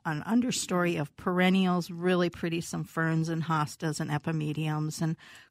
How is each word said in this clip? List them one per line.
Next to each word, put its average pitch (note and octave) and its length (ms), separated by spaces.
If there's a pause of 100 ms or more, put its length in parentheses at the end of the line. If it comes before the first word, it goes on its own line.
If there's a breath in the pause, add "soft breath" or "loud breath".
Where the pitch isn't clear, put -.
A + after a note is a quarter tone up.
an D3+ 160
understory F3+ 760
of C#3+ 200
perennials, F3+ 720
really F3 400
pretty, E3+ 320
some D#3+ 220
ferns D#3+ 440
and E3 160
hostas D#3 560
and D3+ 100
epimediums D3+ 920
and D#3+ 140 (340 soft breath)